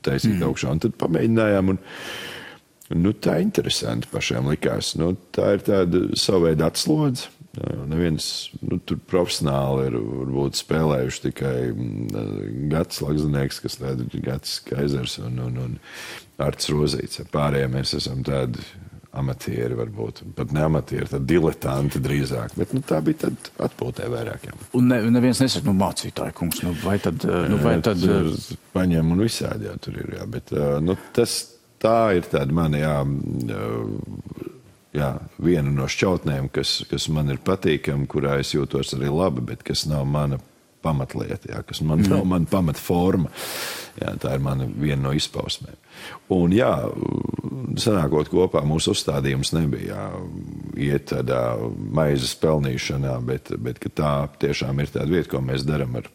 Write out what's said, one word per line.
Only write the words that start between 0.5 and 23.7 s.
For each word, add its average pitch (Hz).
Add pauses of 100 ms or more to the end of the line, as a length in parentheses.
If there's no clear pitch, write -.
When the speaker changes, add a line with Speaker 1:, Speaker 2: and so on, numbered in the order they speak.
Speaker 1:
Un 78
tad 110
pamēģinājām, 107
un, 95 (1120)
nu, 90
tā -
interesanti 60
pašiem 62
likās. 65
Nu, 85 (160)
tā 101
ir 92
tāda 90 (100)
sava 90
veida 80
atslodze. 151 (280)
Jā, -
jo 67
neviens, 80
nu, -
tur -
profesionāli 69
ir 58
varbūt 65
spēlējuši 71
tikai, 65 (140)
mm, 53
Gats 80
Lagzanieks, 73
kas -
tāda 65 (160)
Gats -
Kaizers 69
un, 85
un, 62
un 62 (560)
Arts 69
Rozīts. 73 (100)
Pārējie 69
mēs 65
esam 65
tādi 65 (520)
amatieri 62
varbūt, 98 (140)
pat -
ne 76
amatieri, 73
tad 71
diletanti 71
drīzāk. 64
Bet, -
nu, 131
tā -
bija 156
tad 139
atpūtē -